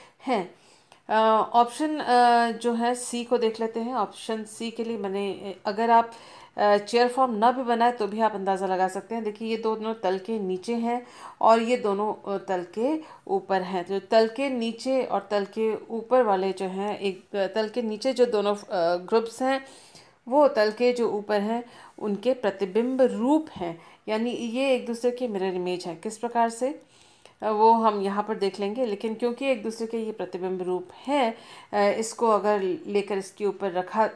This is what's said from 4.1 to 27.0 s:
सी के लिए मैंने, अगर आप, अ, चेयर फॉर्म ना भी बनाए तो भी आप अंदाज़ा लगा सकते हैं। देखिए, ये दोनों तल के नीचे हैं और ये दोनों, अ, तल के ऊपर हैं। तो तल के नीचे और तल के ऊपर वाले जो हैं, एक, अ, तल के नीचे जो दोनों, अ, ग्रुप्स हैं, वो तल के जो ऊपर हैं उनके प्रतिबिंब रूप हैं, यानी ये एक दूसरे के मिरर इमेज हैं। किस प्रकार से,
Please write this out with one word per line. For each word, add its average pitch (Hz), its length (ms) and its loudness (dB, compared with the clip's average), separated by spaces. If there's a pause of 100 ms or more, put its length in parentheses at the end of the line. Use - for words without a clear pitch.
सी 226 260 -8
के 226 140 -6
लिए 226 140 -6
मैंने, 196 640 -6
अगर 220 260 0
आप, 233 220 6 (440)
अ, 208 200 6
चेयर 240 320 2
फॉर्म 254 260 2
ना 226 180 4
भी 262 100 -4
बनाए 233 300 2
तो 220 140 -2
भी 208 140 -6
आप 220 120 4
अंदाज़ा 190 340 0
लगा 185 220 2
सकते 196 260 -8
हैं। 226 100 -6
देखिए, 214 240 -6
ये 226 80 -2
दोनों 220 380 -2
तल 190 240 0
के 220 200 -4
नीचे 185 360 -4
हैं 240 320 -2 (340)
और 226 220 8
ये 240 140 2
दोनों, 208 560 -2
अ, 196 60 -4
तल 180 280 -4 (120)
के 302 220 0 (280)
ऊपर 190 340 0
हैं। 180 220 -4
तो 196 140 -4
तल 220 300 4
के 269 220 -4
नीचे 240 540 -2
और - 260 -4
तल 208 140 0
के 220 300 -2
ऊपर 226 480 0
वाले 190 300 2
जो 190 140 -6
हैं, 190 320 -4
एक, 196 380 -6
अ, 190 100 0
तल 214 220 -2
के 240 140 -4
नीचे 220 300 -2
जो 240 140 4
दोनों, 208 280 0
अ, 180 420 0
ग्रुप्स 220 460 0
हैं, 269 220 0 (640)
वो 277 200 6
तल 214 220 2
के 247 220 2
जो 240 200 0
ऊपर 208 280 0
हैं 226 240 -2 (340)
उनके 208 360 0
प्रतिबिंब 220 680 0
रूप 254 540 2
हैं, 170 260 -8 (260)
यानी 226 220 -2
ये 240 440 0
एक 214 120 -2
दूसरे 233 240 -2
के 247 180 -4
मिरर 190 260 -2
इमेज 180 320 -4
हैं। 165 140 -10
किस 214 180 -8
प्रकार 233 320 0
से, 254 320 -4 (600)